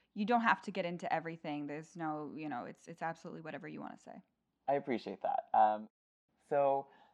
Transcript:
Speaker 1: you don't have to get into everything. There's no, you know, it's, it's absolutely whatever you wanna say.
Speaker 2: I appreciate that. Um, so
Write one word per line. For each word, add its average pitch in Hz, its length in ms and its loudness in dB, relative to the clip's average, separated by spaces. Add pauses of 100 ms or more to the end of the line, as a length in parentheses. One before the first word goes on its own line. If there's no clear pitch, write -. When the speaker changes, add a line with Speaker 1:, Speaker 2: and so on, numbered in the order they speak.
(160)
Speaker 1:
you 208 100 0
don't 233 160 6
have 226 220 4
to 202 80 -6
get 180 140 -2
into 175 280 -2
everything. 160 540 -4
There's 151 280 -8
no, 151 400 -4
you 156 140 -8
know, 123 180 -6
it's, - 200 -14
it's 165 160 -10
absolutely 165 380 -8
whatever 156 260 -10
you 156 120 -10
wanna - 240 -12
say. - 200 -16 (440)
Speaker 2:
I 139 60 4
appreciate 123 480 0
that. - 360 0
Um, 107 300 6 (600)
so 139 380 4 (260)